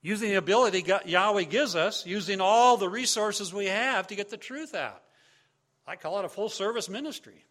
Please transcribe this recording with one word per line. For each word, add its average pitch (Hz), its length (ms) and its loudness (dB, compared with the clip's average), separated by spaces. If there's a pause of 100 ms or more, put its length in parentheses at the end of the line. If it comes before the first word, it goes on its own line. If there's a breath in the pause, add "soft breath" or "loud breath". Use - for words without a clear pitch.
Using 208 280 -4
the 202 60 2
ability 190 480 4
God, 185 220 2
Yahweh 190 380 4
gives 190 320 0
us, 170 300 0
using 190 340 -4
all 233 380 6
the 190 120 -2
resources 208 640 -2
we 202 120 -4
have 202 420 0
to 208 80 -10
get 202 140 -6
the 214 80 -12
truth 285 360 -12
out. 131 300 -8 (800 soft breath)
I - 120 -12
call 175 220 -6
it 190 60 -4
a 165 40 -6
full-service 214 580 -4
ministry. 196 640 -12